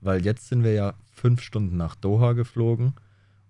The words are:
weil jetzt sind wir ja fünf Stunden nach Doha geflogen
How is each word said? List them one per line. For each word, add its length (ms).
weil 240
jetzt 240
sind 160
wir 80
ja 220
fünf 280
Stunden 340
nach 180
Doha 380
geflogen 640